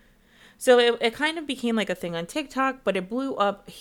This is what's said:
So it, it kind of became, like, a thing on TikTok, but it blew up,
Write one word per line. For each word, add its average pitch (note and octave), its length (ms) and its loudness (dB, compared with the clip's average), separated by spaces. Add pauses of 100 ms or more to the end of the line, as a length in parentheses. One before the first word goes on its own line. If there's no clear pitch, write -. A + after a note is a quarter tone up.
(580)
So B3 200 6
it, A#3+ 220 4
it A3+ 140 0
kind D#4 240 -2
of D4+ 80 -10
became, A#3+ 280 -2
like, G3+ 140 0
a F3+ 60 -2
thing E3+ 200 -6
on E3+ 120 -6
TikTok, C4+ 580 -4
but G3 100 0
it F#3 140 -4
blew C4 280 -4
up, G3+ 340 -2 (100)